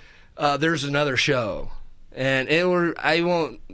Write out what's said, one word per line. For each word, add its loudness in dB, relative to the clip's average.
Uh, 2
there's 0
another 0
show, 0
and 0
it 4
were, 2
I 2
won't, 0